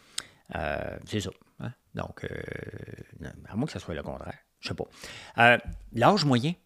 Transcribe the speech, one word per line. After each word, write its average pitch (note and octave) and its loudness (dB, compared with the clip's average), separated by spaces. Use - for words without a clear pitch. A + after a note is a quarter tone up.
euh, D2 -4
c'est G#2+ -4
ça. F#2+ -6
Hein ? A#2+ -8
Donc, - -8
euh, - -10
à - -10
moins B2 -2
que - -6
ce G2+ -6
soit F2 -8
le C#2+ -8
contraire. - -10
Je - -10
sais - -4
pas. - -4
Euh, A#2+ 10
l'âge D3+ 6
moyen C3+ 4